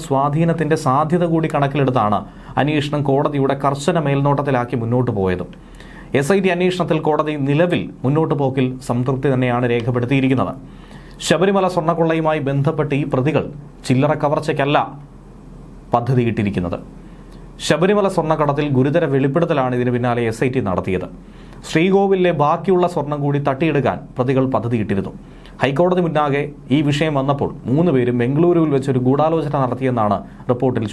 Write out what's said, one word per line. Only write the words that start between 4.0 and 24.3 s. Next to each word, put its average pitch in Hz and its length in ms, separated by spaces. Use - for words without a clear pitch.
മേൽനോട്ടത്തിലാക്കി 139 720
മുന്നോട്ട് 120 360
പോയത്. 90 280
എസ് 143 160
ഐ - 100
ടി 190 100
അന്വേഷണത്തിൽ 175 420
കോടതി 151 260
നിലവിൽ 156 320
മുന്നോട്ട് 151 380
പോക്കിൽ 131 240
സംതൃപ്തി 127 460
തന്നെയാണ് 123 400
രേഖപ്പെടുത്തിയിരിക്കുന്നത്. 123 800
ശബരിമല 190 460
സ്വർണ്ണക്കൊള്ളയുമായി 165 680
ബന്ധപ്പെട്ട് 143 520
ഈ - 20
പ്രതികൾ 131 300
ചില്ലറ 135 260
കവർച്ചയ്ക്കല്ല 147 540
പദ്ധതിയിട്ടിരിക്കുന്നത്. 113 880
ശബരിമല 196 500
സ്വർണ്ണക്കടത്തിൽ 151 500
ഗുരുതര 143 360
വെളിപ്പെടുത്തലാണ് 139 640
ഇതിന് 123 180
പിന്നാലെ 120 340
എസ് 110 160
ഐ 131 100
ടി 131 140
നടത്തിയത്. 90 380
ശ്രീകോവിലിലെ 190 640
ബാക്കിയുള്ള 175 500
സ്വർണം 147 300
കൂടി 143 240
തട്ടിയെടുക്കാൻ 135 500
പ്രതികൾ 131 360